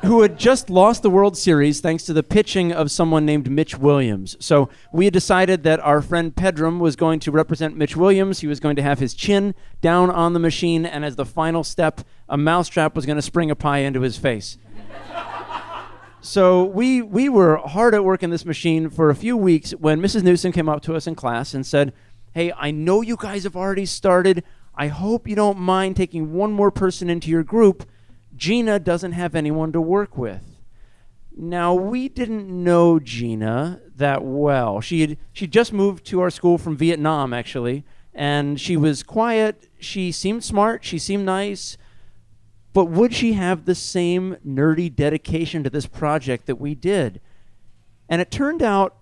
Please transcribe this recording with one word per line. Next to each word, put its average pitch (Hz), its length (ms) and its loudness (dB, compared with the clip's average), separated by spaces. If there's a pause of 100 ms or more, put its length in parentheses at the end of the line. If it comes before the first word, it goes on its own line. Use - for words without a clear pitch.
who 226 200 6
had 196 160 4
just 254 320 2
lost 196 320 6
the 214 80 4
World 196 280 4
Series 147 420 2
thanks 160 240 -2
to - 80 -6
the 151 120 2
pitching 190 500 0
of 160 180 -2
someone 160 340 2
named 151 240 0
Mitch 147 280 -2
Williams. 127 600 2
So 143 300 4 (240)
we 170 140 4
had 202 80 4
decided 185 500 2
that 160 160 4
our 147 220 2
friend 165 340 -2
Pedram 170 440 0
was 165 180 0
going 160 240 2
to 151 100 -4
represent 156 460 0
Mitch 151 180 -2
Williams. 190 440 2
He 156 80 -6
was 147 120 -4
going 147 160 0
to 139 60 -2
have 139 180 0
his 131 140 -2
chin 202 420 0 (240)
down 180 300 4
on 170 240 0
the 170 60 0
machine, 165 460 0
and 151 200 -6
as 139 100 -6
the 143 100 -4
final 165 380 -2
step, - 380 -2 (260)
a - 80 -4
mousetrap 156 600 0
was 151 100 -4
gonna 147 160 -2
spring 165 280 -2
a 147 60 0
pie 143 220 -2
into 135 240 -2
his 127 160 -2
face. 113 400 -4 (1600)
So 185 460 4
we, 240 360 0
we 226 280 0
were 180 280 6
hard 196 360 2
at 208 100 2
work 190 200 0
in 175 60 -2
this 170 160 -4
machine 160 440 -2
for 156 200 2
a 143 60 2
few 233 220 -4
weeks 180 340 2
when 156 300 0
Missus 196 220 0
Newsom 180 280 4
came 165 160 -2
up 151 140 -2
to 160 140 -6
us 156 120 -6
in 160 80 -8
class 120 380 -6
and 135 120 -6
said, 143 280 0 (400)
"Hey, 170 240 -2
I 147 140 -6
know 165 300 0
you 233 160 -4
guys 202 260 -8
have 190 120 -8
already 190 300 -4
started. 180 580 2 (320)
I 147 120 -4
hope 202 420 -4
you 208 60 -2
don't 202 240 2
mind 185 360 0
taking 160 380 -4
one 202 180 -2
more 202 200 4
person 185 380 -4
into 170 200 -4
your 165 140 0
group." 208 440 4 (480)
Gina 208 440 0
doesn't 175 340 -4
have 170 220 -6
anyone 156 360 -2
to 165 100 0
work 190 360 -2
with. 104 260 -8 (920)
Now, 175 380 -2
we 226 360 -2
didn't 220 380 -6
know 175 520 4
Gina 117 840 -6 (140)
that 139 280 -2
well. 131 580 -2
She 160 200 -2
had, 156 160 -2 (140)
she - 160 -10
just 226 260 2
moved 196 320 -2
to 180 160 -2
our 180 80 0
school 175 280 2
from 156 200 -6
Vietnam, 151 560 0
actually, 123 500 -6 (300)
and 143 460 -2
she 175 180 -2
was 151 240 2
quiet. 220 680 -2 (100)
She 185 320 -6
seemed 214 320 -6
smart. 214 400 0
She 170 160 -6
seemed 196 260 -4
nice. 196 520 -6 (920)
But 190 140 4
would 196 280 2
she 226 200 0
have 185 320 -2
the 180 100 2
same 180 720 -2
nerdy 156 480 0
dedication 156 720 -2
to 135 60 -2
this 127 160 -6
project 135 600 -4
that 135 100 -4
we 143 200 -8
did? 139 440 -2 (880)
And 170 120 0
it 180 80 -4
turned 302 320 -4
out 196 400 0